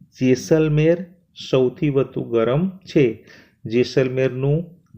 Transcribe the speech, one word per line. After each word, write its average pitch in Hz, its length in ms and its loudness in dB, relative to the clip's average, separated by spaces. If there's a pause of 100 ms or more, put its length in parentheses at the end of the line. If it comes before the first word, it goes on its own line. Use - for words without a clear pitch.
(200)
જેસલમેર 156 840 2 (440)
સૌથી 131 400 0
વધુ 131 340 -2
ગરમ 123 540 0
છે. 123 480 0 (400)
જેસલમેરનું 131 1080 -2 (220)